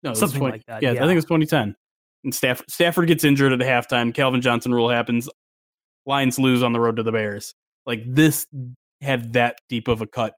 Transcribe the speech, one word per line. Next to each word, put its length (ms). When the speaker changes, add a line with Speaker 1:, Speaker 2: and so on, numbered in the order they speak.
Speaker 1:
No, 60
it 40
was 80
Speaker 2:
Something 180
Speaker 1:
twenty, 140
Speaker 2:
like 140
that, 160
Speaker 1:
yeah, 100
Speaker 2:
yeah. 80
Speaker 1:
I 20
think 100
it 40
was 100
twenty 200
ten. 300
And 100
Staff-, 340
Stafford 380
gets 180
injured 280
at 80
halftime. 540
Calvin 260
Johnson 320
rule 160
happens. 400
Lions 320
lose 240
on 100
the 80
road 160
to 60
the 100
Bears. 420
Like, 200
this 400
had 340
that 240
deep 200
of 120
a 60
cut 320